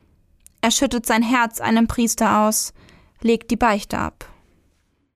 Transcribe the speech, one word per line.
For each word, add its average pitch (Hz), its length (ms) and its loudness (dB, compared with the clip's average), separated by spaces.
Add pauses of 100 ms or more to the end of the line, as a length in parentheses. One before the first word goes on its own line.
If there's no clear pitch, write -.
(600)
Er 226 100 0
schüttet 240 340 -2
sein 226 180 2
Herz 233 360 0
einem 226 280 2
Priester 220 540 0
aus, 214 320 -2 (480)
legt 226 300 0
die 233 60 -2
Beichte 214 400 0
ab. - 280 -8 (920)